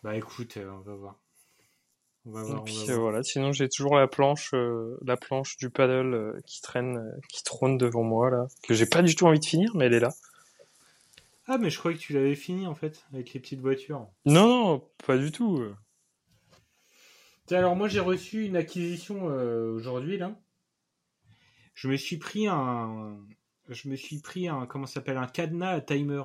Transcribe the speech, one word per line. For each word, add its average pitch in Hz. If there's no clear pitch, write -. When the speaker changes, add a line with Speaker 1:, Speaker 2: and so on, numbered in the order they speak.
Speaker 1:
Bah, 107
écoute, 113
euh, 98
on 98
va 101
voir. 98
On 113
va 110
Speaker 2:
Et 107
Speaker 1:
voir, 110
on -
Speaker 2:
puis, 107
Speaker 1:
va 110
Speaker 2:
euh, 123
Speaker 1:
voir. 113
Speaker 2:
voilà, 113
sinon 135
j'ai 135
toujours 143
la 135
planche, 143
euh, 120
la 123
planche -
du 127
paddle, 127
euh, 107
qui -
traîne, 123
euh, 113
qui -
trône 131
devant 120
moi, 113
là, 123
que -
j'ai 110
pas 170
du 160
tout 180
envie 156
de 156
finir, 202
mais 143
elle 120
est 117
là. 139
Speaker 1:
Ah, 262
mais 208
je -
croyais 165
que -
tu 147
l'avais 139
fini, 180
en 156
fait, 156
avec 127
les 131
petites 131
voitures. 131
Speaker 2:
Non, 165
non, 214
pas 131
du 147
tout, 208
euh. 104
Speaker 1:
Tiens, 180
alors 180
moi 208
j'ai 196
reçu 185
une 185
acquisition, 175
euh, 117
aujourd'hui, 127
là. 190
Je -
me 135
suis 160
pris 208
un, 113
je 123
me 135
suis 147
pris 180
un, 135
comment 135
ça -
s'appelle, 135
un 127
cadenas 170
à 160
timer. 143